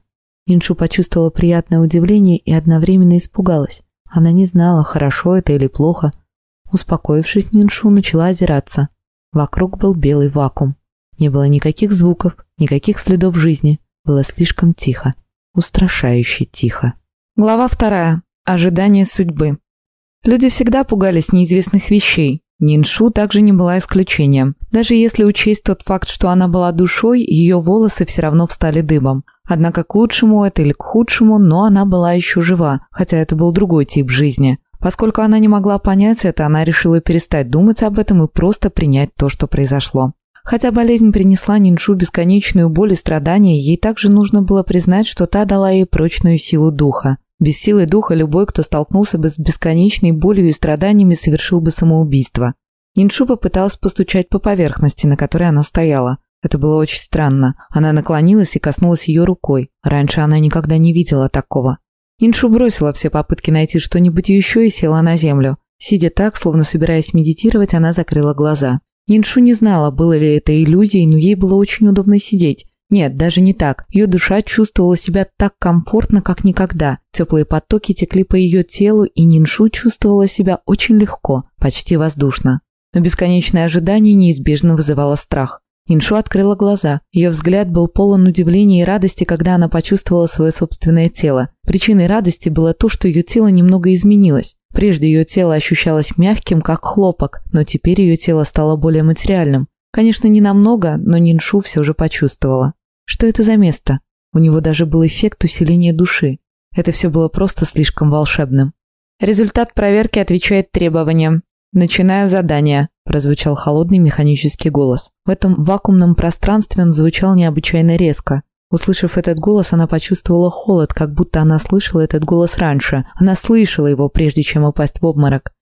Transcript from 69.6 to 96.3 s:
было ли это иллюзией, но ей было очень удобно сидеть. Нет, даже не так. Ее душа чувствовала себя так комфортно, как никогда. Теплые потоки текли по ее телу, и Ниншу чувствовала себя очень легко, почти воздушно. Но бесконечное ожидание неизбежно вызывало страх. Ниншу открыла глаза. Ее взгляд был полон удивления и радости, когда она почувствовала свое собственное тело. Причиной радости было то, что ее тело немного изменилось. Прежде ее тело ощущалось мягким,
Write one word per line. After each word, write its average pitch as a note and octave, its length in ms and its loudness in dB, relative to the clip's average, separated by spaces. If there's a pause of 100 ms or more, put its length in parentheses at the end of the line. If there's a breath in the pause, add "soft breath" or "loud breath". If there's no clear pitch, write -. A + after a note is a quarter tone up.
было D#3+ 260 0
ли D3+ 180 2
это D3+ 160 0
иллюзией, E3+ 540 2
но D#3 120 4
ей F3+ 180 2
было F#3 180 0
очень G3+ 340 2
удобно G3+ 320 2
сидеть. F3 460 -2 (240)
Нет, D3 280 0
даже E3+ 240 0
не F#3+ 120 4
так. D3 360 -4
Ее G3+ 180 2
душа F#3 340 0
чувствовала F#3 540 0
себя F#3 320 -2 (100)
так G3+ 220 0
комфортно, F#3 640 0
как - 240 -2
никогда. F3 540 -2 (120)
Теплые D#3 320 0
потоки G3 500 -2
текли F#3+ 300 -2
по F#3 120 -2
ее F#3 280 2
телу, G#3 400 0
и E3+ 220 0
Ниншу D#3+ 440 2
чувствовала G3+ 580 0
себя F#3+ 380 -2
очень G#3+ 320 0
легко, C#3+ 460 -2 (160)
почти - 380 -2
воздушно. C#3+ 640 -2 (320)
Но F3 80 2
бесконечное F3 640 0
ожидание G3 500 2
неизбежно D#3+ 600 2
вызывало C#3+ 400 0
страх. - 460 -6 (280)
Ниншу E3 260 0
открыла G3+ 400 0
глаза. G3 460 -2 (100)
Ее F3 200 0
взгляд F3+ 380 -2
был E3+ 200 0
полон G3 360 2
удивления F3+ 560 2
и F3 40 0
радости, F#3 400 -2
когда E3+ 300 0
она F3 120 2
почувствовала E3+ 600 -2
свое D#3+ 240 0
собственное E3 580 0
тело. C3+ 400 -2 (140)
Причиной G3 440 2
радости F#3 400 -2
было D#3+ 260 0
то, A3+ 140 -2
что - 220 -2
ее E3 120 0
тело A3 260 0
немного F#3 460 4
изменилось. F#3+ 640 2 (180)
Прежде D#3+ 340 0
ее D#3+ 180 2
тело F3 300 0
ощущалось D#3 640 -2
мягким, F3+ 440 0